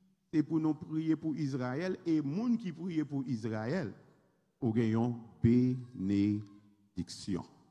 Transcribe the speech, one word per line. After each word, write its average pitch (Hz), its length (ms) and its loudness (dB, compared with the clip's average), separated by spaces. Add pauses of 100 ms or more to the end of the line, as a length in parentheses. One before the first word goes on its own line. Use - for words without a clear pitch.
(320)
c'est 151 120 2
pour 156 160 0
nous 156 160 2
prier 160 400 -2
pour 156 200 -4
Israël 139 720 -4
et 160 160 2
les 143 140 -2
gens 233 200 0
qui 190 160 -4
prient 160 320 -4
pour 135 220 -4
Israël, 113 680 -2 (680)
ont 113 120 2
une 117 420 2 (260)
bénédiction. 104 2000 0 (280)